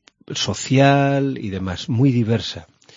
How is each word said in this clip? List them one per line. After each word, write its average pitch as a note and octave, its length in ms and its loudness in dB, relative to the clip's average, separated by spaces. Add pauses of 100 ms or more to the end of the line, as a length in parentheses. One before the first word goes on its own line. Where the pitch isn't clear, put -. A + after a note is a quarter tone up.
(340)
social C#3 1080 2
y G#2 80 -8
demás, F#2 400 -6
muy B2+ 220 2
diversa, A2 560 -2 (300)